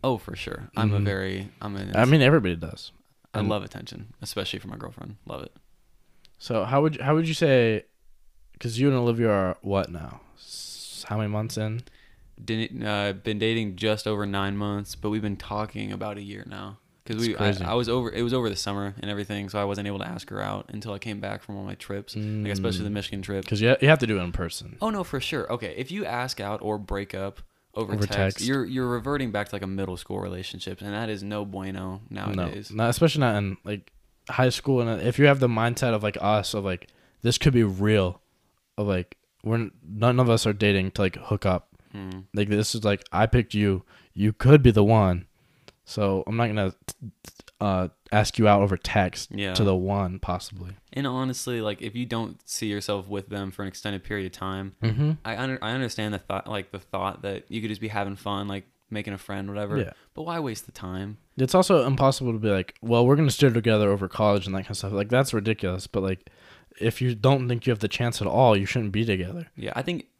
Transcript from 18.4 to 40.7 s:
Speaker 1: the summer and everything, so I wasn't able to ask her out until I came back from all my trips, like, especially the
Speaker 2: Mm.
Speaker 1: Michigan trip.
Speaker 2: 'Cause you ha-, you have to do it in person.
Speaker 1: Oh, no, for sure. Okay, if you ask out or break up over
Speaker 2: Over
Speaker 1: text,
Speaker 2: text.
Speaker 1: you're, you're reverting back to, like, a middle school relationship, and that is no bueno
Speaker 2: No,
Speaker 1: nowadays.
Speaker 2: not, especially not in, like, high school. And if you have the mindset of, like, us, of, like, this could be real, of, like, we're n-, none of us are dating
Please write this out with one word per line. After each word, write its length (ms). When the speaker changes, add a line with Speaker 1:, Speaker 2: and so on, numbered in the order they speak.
Speaker 1:
the 60
summer 440
and 100
everything, 400
so 100
I 60
wasn't 220
able 120
to 80
ask 220
her 120
out 280
until 240
I 60
came 200
back 240
from 140
all 60
my 120
trips, 400
like, 360
especially 320
the 60
Speaker 2:
Mm. 40
Speaker 1:
Michigan 280
trip. 240
Speaker 2:
'Cause 160
you 80
ha-, 120
you 80
have 100
to 80
do 120
it 40
in 80
person. 500
Speaker 1:
Oh, 100
no, 120
for 160
sure. 320
Okay, 260
if 140
you 140
ask 340
out 220
or 160
break 380
up 260
over 200
Speaker 2:
Over 120
Speaker 1:
text, 320
Speaker 2:
text. 100
Speaker 1:
you're, 180
you're 220
reverting 440
back 180
to, 60
like, 80
a 40
middle 300
school 220
relationship, 640
and 120
that 160
is 140
no 220
bueno 640
Speaker 2:
No, 180
Speaker 1:
nowadays. 440
Speaker 2:
not, 180
especially 320
not 140
in, 280
like, 280
high 200
school. 320
And 200
if 160
you 80
have 140
the 80
mindset 460
of, 100
like, 180
us, 320
of, 120
like, 220
this 140
could 160
be 100
real, 580
of, 100
like, 300
we're 120
n-, 160
none 320
of 100
us 160
are 80
dating 380